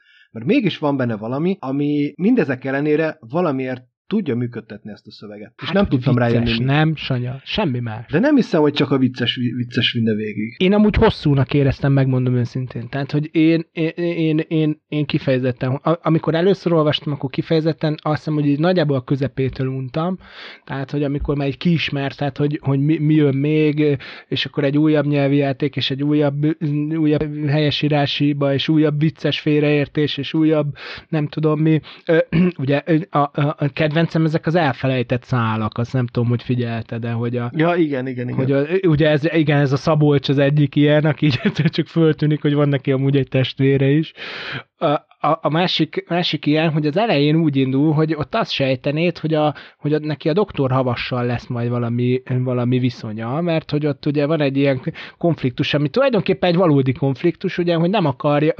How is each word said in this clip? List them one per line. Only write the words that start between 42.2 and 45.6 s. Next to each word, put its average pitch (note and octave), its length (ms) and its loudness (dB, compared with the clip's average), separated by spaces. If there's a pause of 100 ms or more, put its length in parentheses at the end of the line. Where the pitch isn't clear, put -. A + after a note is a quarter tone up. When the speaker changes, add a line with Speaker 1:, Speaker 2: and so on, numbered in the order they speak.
Speaker 2:
hogy D3 120 0
van D3 160 2
neki C#3 220 0
amúgy C3+ 260 2
egy C3 100 0
testvére C3+ 600 2
is. D3+ 240 0 (640)
A, F3+ 80 -2 (340)
a, D#3 220 0
a D3+ 80 -2
másik, E3+ 580 0